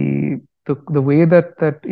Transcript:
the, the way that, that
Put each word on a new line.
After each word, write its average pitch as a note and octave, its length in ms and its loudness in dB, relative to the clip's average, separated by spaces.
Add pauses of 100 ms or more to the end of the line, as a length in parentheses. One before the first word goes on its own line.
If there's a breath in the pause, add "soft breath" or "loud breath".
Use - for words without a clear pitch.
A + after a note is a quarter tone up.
(680)
the, C#3+ 80 -2 (160)
the C#3 180 0
way D#3 140 4
that, E3+ 240 4 (100)
that D3+ 200 -2 (140)